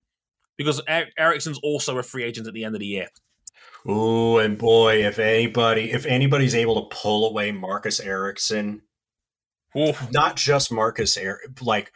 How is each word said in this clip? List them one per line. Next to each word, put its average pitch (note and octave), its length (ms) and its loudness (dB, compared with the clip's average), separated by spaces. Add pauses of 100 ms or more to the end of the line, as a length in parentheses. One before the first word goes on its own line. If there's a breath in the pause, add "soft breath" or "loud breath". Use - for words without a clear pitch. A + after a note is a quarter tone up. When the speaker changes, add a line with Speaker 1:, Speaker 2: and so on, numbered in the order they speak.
(560)
Speaker 1:
because D3 320 -2
Er-, D#3+ 200 -2 (100)
Ericsson's D#3+ 440 0
also C#3+ 360 -4
a A#2+ 40 -4
free B2 220 -8
agent A2+ 220 -8
at G#2+ 80 -14
the A2 100 -8
end G#2+ 100 -6
of G#2 60 -6
the G#2 60 -8
year. F#2+ 220 -6 (800 loud breath)
Speaker 2:
Ooh, A2+ 500 2
and G#2+ 180 2
boy, A2 480 6
if G#2 140 -2
anybody, A2+ 720 2
if B2+ 160 -4
anybody's C3+ 480 2
able A2+ 280 2
to - 140 -14
pull G#2+ 320 0
away G#2 240 -2
Marcus G2+ 480 -6
Ericsson, G2+ 840 -4 (920)
Speaker 1:
Oof. D3 360 0
Speaker 2:
not D3+ 240 2
just C#3 340 2
Marcus A2 480 0
Er-, F#2+ 220 -6 (200)
like, G#2+ 360 -2